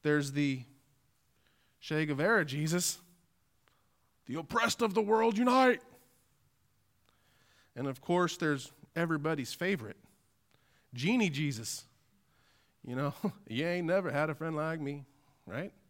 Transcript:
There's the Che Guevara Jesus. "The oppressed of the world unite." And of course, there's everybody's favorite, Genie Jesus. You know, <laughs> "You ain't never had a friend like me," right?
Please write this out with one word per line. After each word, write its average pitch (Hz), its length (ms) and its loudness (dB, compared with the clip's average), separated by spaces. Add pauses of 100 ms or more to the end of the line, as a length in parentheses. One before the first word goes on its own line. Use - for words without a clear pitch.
There's 147 300 2
the 139 300 0 (1160)
Che 156 260 0
Guevara 160 380 2
Jesus. 156 560 -2 (1300)
"The 131 100 -6
oppressed 226 460 0
of 208 120 0
the 220 80 4
world 220 340 4
unite." 247 460 4 (1900)
And 135 140 -6
of 131 120 -8
course, 175 360 2
there's 147 340 -2 (240)
everybody's 156 580 -2
favorite, 170 440 -4 (960)
Genie 185 380 2
Jesus. 135 560 -4 (1000)
You 123 100 -8
know, 143 200 -2 (180)
<laughs> - 160 -20
"You 127 180 -2
ain't 175 220 -2
never 180 240 0
had 151 180 0
a 147 60 -6
friend 160 180 -6
like 160 260 -4
me," 143 260 -8 (380)
right? 151 280 -8 (180)